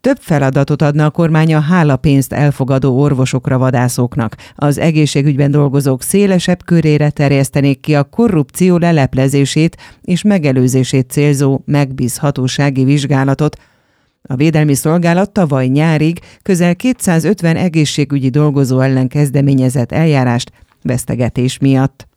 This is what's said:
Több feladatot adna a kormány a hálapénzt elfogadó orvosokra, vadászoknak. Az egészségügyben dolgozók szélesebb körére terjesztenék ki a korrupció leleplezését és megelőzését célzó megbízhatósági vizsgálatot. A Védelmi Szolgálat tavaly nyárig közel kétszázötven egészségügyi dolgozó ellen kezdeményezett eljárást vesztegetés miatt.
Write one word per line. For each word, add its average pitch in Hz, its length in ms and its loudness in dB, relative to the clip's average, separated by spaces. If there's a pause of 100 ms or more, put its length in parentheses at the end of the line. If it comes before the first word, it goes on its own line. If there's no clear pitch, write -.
Több 269 200 0
feladatot 139 600 0
adna 151 220 2
a 151 60 2
kormány 160 440 2
a 151 60 2
hálapénzt 147 720 0
elfogadó 135 680 0
orvosokra, 131 580 0
vadászoknak. 123 760 -2 (180)
Az 143 240 -2
egészségügyben 147 720 0
dolgozók 139 520 0
szélesebb 185 640 0
körére 151 460 2
terjesztenék 139 720 0
ki 151 140 -2
a 143 100 2
korrupció 180 720 0
leleplezését 139 1000 0 (260)
és 180 200 -4
megelőzését 131 880 0
célzó 143 540 0
megbízhatósági 135 1200 -2
vizsgálatot. 139 720 0 (720)
A 131 80 -6
Védelmi 151 380 0
Szolgálat 170 560 0
tavaly 139 360 -2
nyárig 151 540 0 (220)
közel 175 340 0
kétszázötven 165 800 0
egészségügyi 147 720 -2
dolgozó 135 520 0
ellen 131 280 0
kezdeményezett 135 840 0
eljárást 131 600 0 (300)
vesztegetés 123 760 -4
miatt. 135 580 0